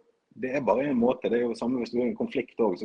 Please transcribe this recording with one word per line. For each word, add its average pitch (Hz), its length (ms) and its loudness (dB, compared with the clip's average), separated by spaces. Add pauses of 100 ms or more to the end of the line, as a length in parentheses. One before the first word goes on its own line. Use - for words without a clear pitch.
(400)
det 127 160 -6
er 143 60 0
bare 117 260 2
en 135 120 0
måte, 120 300 2
det 117 120 2
er 123 60 0
jo 113 80 -2
samme 123 240 -2
hvis 113 120 -6
du 120 80 -2
er 123 60 2
i 117 60 0
en 107 40 -4
konflikt - 440 -6
også, 101 240 2